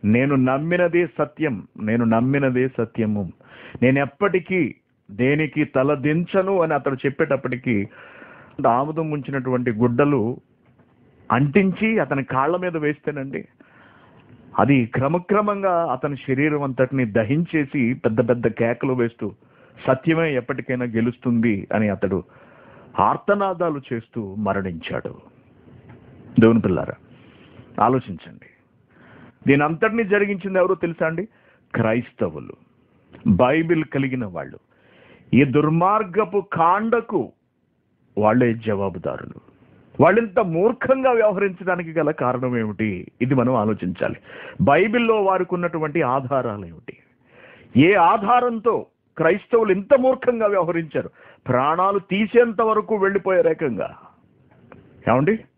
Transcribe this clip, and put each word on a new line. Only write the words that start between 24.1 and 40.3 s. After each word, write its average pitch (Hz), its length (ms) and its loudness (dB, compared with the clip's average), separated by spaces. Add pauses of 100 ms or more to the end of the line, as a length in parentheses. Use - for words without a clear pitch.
మరణించాడు. 95 800 -6 (1300)
దేవుని 113 200 6
పిల్లారా, 92 340 -2 (880)
ఆలోచించండి. 117 640 -4 (1000)
దీని 139 180 4
అంతటినీ 220 400 0
జరిగించింది 196 540 -2
ఎవరో 185 160 2
తెలుసా 170 320 -4
అండి? 165 220 -6 (460)
క్రైస్తవులు, 110 760 -4 (760)
బైబిల్ 156 580 2
కలిగిన 131 420 -4
వాళ్ళు. 78 320 -12 (760)
ఈ 131 100 6
దుర్మార్గపు 180 1080 0
కాండకు 196 800 0 (840)
వాళ్ళే 113 360 4
జవాబుదారులు. 98 840 -6 (600)
వాళ్ళింత 196 380 4